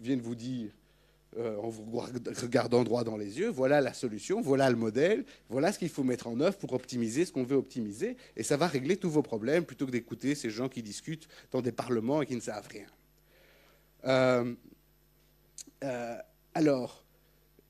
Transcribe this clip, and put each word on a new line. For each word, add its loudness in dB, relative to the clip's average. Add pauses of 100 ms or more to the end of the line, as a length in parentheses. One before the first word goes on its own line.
viennent 0
vous -6
dire, -6 (640)
euh, -2
en -4
vous -6 (420)
regardant 2
droit 0
dans -4
les -6
yeux, « 0
Voilà 4
la 2
solution, -4
voilà 4
le 6
modèle, 2 (260)
voilà 2
ce -4
qu'il -2
faut -2
mettre 0
en -2
œuvre 2
pour -6
optimiser 0
ce -6
qu'on 0
veut 2
optimiser, -2 (180)
et -4
ça 2
va 4
régler 0
tous -2
vos 4
problèmes », 0
plutôt -6
que -4
d'écouter -2
ces -4
gens -4
qui -8
discutent -10 (240)
dans 0
des -2
parlements 0
et -4
qui -4
ne -4
savent -8
rien. -16 (1160)
Euh, 6 (1300)
euh, -4 (360)
alors, 2 (680)